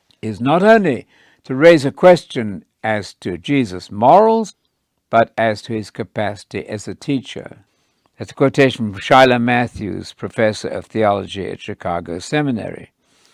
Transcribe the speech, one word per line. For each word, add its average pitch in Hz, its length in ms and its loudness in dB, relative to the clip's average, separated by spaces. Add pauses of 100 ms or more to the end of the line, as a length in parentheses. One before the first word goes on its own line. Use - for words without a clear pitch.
(220)
is 110 180 -8
not 147 220 2
only 196 460 2 (340)
to 131 140 -8
raise 156 280 6
a 139 60 -2
question 120 760 2 (180)
as 107 300 -4
to 92 240 -10
Jesus' 92 540 -4
morals, 196 640 2 (560)
but 117 260 2
as 110 240 -2
to - 140 -12
his 107 160 -10
capacity 101 760 -10
as 104 220 -12
a 98 60 -10
teacher. - 680 -10 (520)
That's - 140 -16
a - 40 -20
quotation 131 580 0
from 98 80 -14
Shiloh 131 380 6
Matthews, 117 760 -4
professor 107 540 -4
of - 180 -10
theology 98 640 -2
at 92 100 -12
Chicago 85 600 -8
Seminary, 113 720 -6 (420)